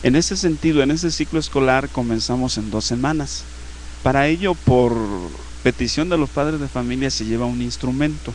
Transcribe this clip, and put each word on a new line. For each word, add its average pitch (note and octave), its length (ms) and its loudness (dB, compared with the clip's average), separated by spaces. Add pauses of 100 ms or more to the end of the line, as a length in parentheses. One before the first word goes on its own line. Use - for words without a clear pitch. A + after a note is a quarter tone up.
En B2+ 100 6
ese E3+ 220 2
sentido, D#3+ 440 2
en C#3 120 4
ese E3 180 0
ciclo D#3 300 -2
escolar C3+ 480 2
comenzamos B2+ 680 -2
en G#2+ 140 -4
dos G#2+ 140 -2
semanas. C#3 580 -2 (600)
Para C#3 240 4
ello, F3 260 2
por B2 400 4 (720)
petición B2+ 440 0
de F3 100 2
los C#3+ 120 0
padres D3+ 300 -2
de C#3 80 -6
familia, B2+ 420 -2
se A2+ 140 -4
lleva A2+ 220 0
un B2 160 -2
instrumento. C3 720 -2